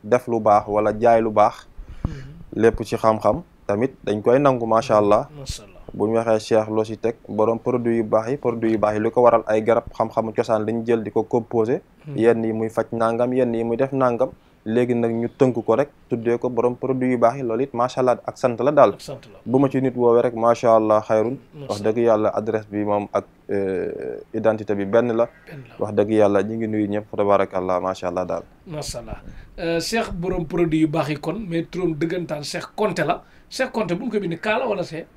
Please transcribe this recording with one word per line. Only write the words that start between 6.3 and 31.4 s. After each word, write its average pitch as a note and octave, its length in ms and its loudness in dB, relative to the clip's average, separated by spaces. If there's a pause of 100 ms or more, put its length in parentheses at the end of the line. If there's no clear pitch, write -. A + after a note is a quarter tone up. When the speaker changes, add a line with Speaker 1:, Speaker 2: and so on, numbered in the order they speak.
Speaker 1:
Cheikh, G#2+ 320 0
loo A2 140 0
si A2 140 -8
teg, A2+ 180 -2 (120)
borom G#2+ 300 0
produit A#2+ 380 0
yu A2+ 80 0
baax A2 260 0
yi, C#3+ 60 -4
produit A2+ 360 -2
yu A2 60 0
baax G#2 160 2
yi, G#2+ 80 -2
li A2+ 80 0
ko B2 120 2
waral A#2 260 6
ay A2 140 2
garab A2+ 300 2
xam-xamu A2+ 400 -4
cosaan A2 320 0
lañ A2+ 220 -4
jël A#2 160 0
di G#2 80 -8
ko A2 140 -2
composé. A#2+ 580 -2 (240)
Speaker 2:
Hmm. D3 100 -10
Speaker 1:
Yenn A2+ 280 4
yi A2 80 -2
muy A2+ 180 -4
faj A2 220 -2
nangam, A#2 420 0
yenn B2 180 2
yi A2+ 120 -2
muy A#2 120 -2
def C3+ 160 0
nangam. B2+ 380 0 (340)
Léegi A#2+ 300 0
nag A#2 160 0
ñu A#2 160 -4 (100)
tënk B2+ 180 2 (120)
ko A2+ 80 4
rek, C#3 140 0 (200)
tuddee A#2 300 -2
ko B2+ 100 -4
borom B2 280 0
produit C3 340 -2
yu B2 80 0
baax A#2+ 200 2
yi, C#3 40 -8
loolu A#2 220 -2
it, C#3 100 -10
macha B2 260 -2
Allah, B2 240 2
ak - 140 -10
sant A#2+ 220 0
la C3 100 2
daal. C3 240 6
Speaker 2:
Ak - 60 -16
sant - 180 -14 (140)
la. - 120 -20
Speaker 1:
Bu A#2+ 140 2
ma C#3 100 4
ci C3+ 140 0
nit C3 140 2
woowee A#2+ 260 4
rek, A#2+ 120 0
macha A2+ 420 4
Allah, G#2+ 260 4
xayrun. A2+ 340 0 (180)
Speaker 2:
Macha C#3+ 140 -14
Speaker 1:
Wax G#2 120 -6
Speaker 2:
Allah. G#2+ 120 0
Speaker 1:
dëgg A#2 120 -2
Yàlla, G#2+ 300 4
adresse G#2+ 360 -4
bi G#2 140 -2
moom G#2 280 -2
ak, G2+ 120 -2 (260)
euh, F2+ 680 -4 (120)
identité A2 440 0
bi G2+ 80 -4
benn A#2 320 2
la. A#2 100 2 (220)
Speaker 2:
Benn C#3 200 -16
la. - 120 -20
Speaker 1:
Wax G#2+ 120 -6
dëgg G#2 200 0
Yàlla, G2+ 320 4
ñu A2 100 -6
ngi A2+ 140 -4
nuyu G#2+ 180 0
ñëpp, G#2 300 -6
tabarakallah, F#2+ 640 2
macha F#2 280 -4
Allah F2+ 160 -4
daal. E2+ 180 -6 (240)
Speaker 2:
Macha D3+ 340 -10
Allah. A2 180 -12 (400)
Euh, E3 220 -2
Cheikh A3+ 320 -4
borom F3+ 340 -4
produit E3 360 0
yu D#3 40 4
baax D3 220 -2
yi D3+ 80 -4
kon, E3+ 180 -6 (140)